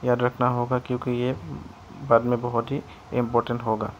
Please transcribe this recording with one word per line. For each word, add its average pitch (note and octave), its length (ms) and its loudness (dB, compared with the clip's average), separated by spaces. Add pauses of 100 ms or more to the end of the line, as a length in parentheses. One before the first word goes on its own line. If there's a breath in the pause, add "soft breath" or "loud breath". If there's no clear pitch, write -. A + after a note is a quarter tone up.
याद B2 180 4
रखना B2 260 2
होगा, B2 300 0
क्योंकि B2 320 -2
ये B2 220 0 (760)
बाद A#2 140 8
में A#2+ 180 2
बहुत A#2+ 300 -2
ही C#3 120 -4 (300 loud breath)
important A#2+ 500 0
होगा। A2 380 -2